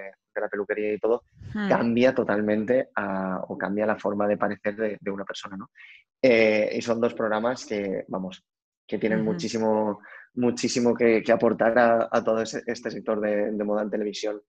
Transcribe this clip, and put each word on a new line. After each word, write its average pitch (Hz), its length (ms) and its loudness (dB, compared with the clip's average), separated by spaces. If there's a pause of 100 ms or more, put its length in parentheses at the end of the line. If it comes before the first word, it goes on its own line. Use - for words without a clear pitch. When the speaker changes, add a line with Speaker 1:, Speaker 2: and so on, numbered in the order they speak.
(340)
Speaker 1:
de 104 60 -4
la 104 80 -4
peluquería 107 460 -4
y 104 40 -4
todo, 117 240 0 (300)
Speaker 2:
Hmm. 208 160 -4
Speaker 1:
cambia 127 460 4
totalmente 107 800 0
a, 95 540 -2
o 98 100 -8
cambia 98 260 -2
la 107 120 0
forma 104 320 -2
de 104 80 2
parecer 104 400 -4
de, 107 240 -4
de 101 100 -8
una 98 140 -6
persona, 95 320 -12
¿no? 101 120 -12 (540)
Eh, 110 540 6
y 120 60 -4
son 117 180 -2
dos 117 140 2
programas 113 520 -2
que, 101 420 -4
vamos, 92 360 -8 (420)
que 107 120 -4
tienen 110 240 0
Speaker 2:
Ujú. 110 100 0
Speaker 1:
muchísimo, 110 680 0 (340)
muchísimo 120 600 0
que, 113 300 4
que 117 80 4
aportar 113 440 4
a, 117 320 4
a 117 140 0
todo 110 200 2
ese, 110 240 -6
este 120 260 -6
sector 104 280 -4
de, 104 300 0
de 104 140 -2
moda 104 180 0
en 107 80 -4
televisión 104 580 -6